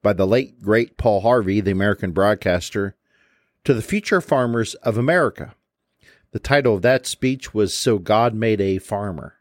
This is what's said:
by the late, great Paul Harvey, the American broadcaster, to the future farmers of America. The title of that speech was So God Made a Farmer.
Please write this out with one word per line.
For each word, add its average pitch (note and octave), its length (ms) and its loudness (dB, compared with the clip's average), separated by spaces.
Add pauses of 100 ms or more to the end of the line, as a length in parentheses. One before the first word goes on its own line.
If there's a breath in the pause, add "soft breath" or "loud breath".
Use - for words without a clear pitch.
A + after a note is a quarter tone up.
by G#2 100 0
the F#2+ 140 0
late, B2 340 -2
great A2 360 0
Paul G#2 240 0
Harvey, G#2+ 400 2
the F#2+ 100 -2
American G2 400 -2
broadcaster, G2 840 -2 (680)
to - 100 2
the A2+ 80 2
future G3+ 400 -2
farmers A#2+ 540 -2
of A2 240 -4
America. C3 560 -2 (800 soft breath)
The G#2+ 80 -6
title C3 340 2
of F#2+ 80 -2
that B2+ 240 2
speech - 480 -4
was G#2 180 2
So A2 280 0
God A2 340 2
Made A2 260 0
a G2 180 0
Farmer. G2+ 640 -8